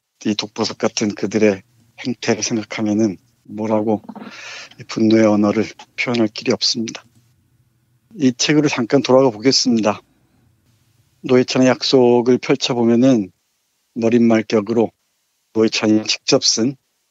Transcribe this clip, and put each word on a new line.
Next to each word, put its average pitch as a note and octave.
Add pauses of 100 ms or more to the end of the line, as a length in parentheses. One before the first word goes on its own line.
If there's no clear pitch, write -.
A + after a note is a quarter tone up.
(260)
이 G#2+
독보석 -
같은 A2
그들의 G2+ (360)
행태를 A#2
생각하면은 G#2+ (260)
뭐라고 G#2+ (800)
이 -
분노의 A2
언어를 G#2 (300)
표현할 A#2+
길이 A2+
없습니다. - (1080)
이 D3+
책으로 D3+
잠깐 C3+
돌아가 C3
보겠습니다. A2 (1200)
노회찬의 B2+
약속을 B2
펼쳐보면은 A#2+ (640)
머릿말격으로 A2+ (640)
노회찬이 A2
직접 -
쓴 C3 (340)